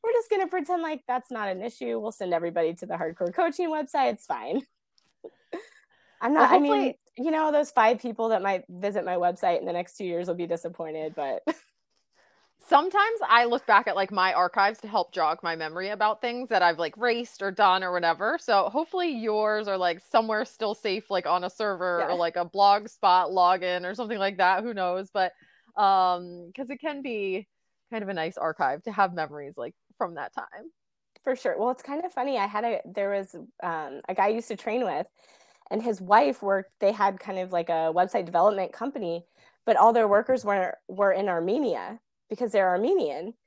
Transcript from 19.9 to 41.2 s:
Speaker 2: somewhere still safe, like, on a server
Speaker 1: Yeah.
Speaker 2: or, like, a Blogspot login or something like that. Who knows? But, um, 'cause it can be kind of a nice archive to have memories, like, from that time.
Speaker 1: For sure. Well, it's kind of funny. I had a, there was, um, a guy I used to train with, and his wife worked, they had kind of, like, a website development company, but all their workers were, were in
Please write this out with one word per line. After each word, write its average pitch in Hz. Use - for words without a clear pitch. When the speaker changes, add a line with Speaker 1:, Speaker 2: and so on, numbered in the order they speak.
Speaker 2:
somewhere 220
still 214
safe, 208
like, 185
on 175
a 180
server 180
Speaker 1:
Yeah. 165
Speaker 2:
or, -
like, 170
a 175
Blogspot 202
login 180
or 185
something 220
like 196
that. 190
Who 240
knows? 185
But, 185
um, 180
'cause 254
it 285
can 294
be 208
kind 220
of 196
a 196
nice 165
archive 156
to 214
have 190
memories, 147
like, 160
from 170
that -
time. -
Speaker 1:
For 262
sure. 190
Well, 233
it's 254
kind 302
of 359
funny. 262
I 202
had 208
a, 233
there 196
was, 196
um, 156
a 185
guy 202
I -
used 226
to 214
train 226
with, 160
and 220
his 214
wife 226
worked, 196
they 196
had 196
kind 190
of, 185
like, 170
a 165
website 180
development 185
company, 196
but 175
all 220
their 226
workers 220
were, 196
were 190
in 196